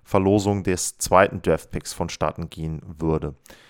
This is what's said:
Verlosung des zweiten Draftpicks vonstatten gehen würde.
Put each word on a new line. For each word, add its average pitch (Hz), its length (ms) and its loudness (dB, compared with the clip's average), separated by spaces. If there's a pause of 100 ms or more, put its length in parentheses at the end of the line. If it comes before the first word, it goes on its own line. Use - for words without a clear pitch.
Verlosung 98 600 2
des - 340 -4
zweiten - 440 4
Draftpicks - 520 -4
vonstatten 82 560 -6
gehen 80 320 -8 (180)
würde. 78 360 -2 (340)